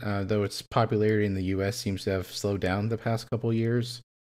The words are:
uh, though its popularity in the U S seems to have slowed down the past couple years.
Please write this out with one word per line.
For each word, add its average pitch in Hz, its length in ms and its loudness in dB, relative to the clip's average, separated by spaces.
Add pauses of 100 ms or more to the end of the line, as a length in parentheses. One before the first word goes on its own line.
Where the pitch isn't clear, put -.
uh, 101 200 -2
though 104 200 2
its - 180 -4
popularity 107 640 2
in 98 100 0
the 95 80 -2
U 95 180 0
S 98 140 0
seems 98 300 -4
to 101 60 0
have 95 160 0
slowed 101 340 -2
down 98 260 0
the 113 100 -2
past 113 320 -2
couple 117 220 0
years. 117 500 0 (200)